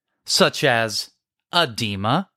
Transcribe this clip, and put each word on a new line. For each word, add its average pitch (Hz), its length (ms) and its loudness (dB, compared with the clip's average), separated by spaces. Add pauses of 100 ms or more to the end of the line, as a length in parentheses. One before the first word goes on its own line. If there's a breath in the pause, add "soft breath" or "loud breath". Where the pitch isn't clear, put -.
(260)
such - 380 2
as 113 480 0 (420)
Adema. 117 840 -2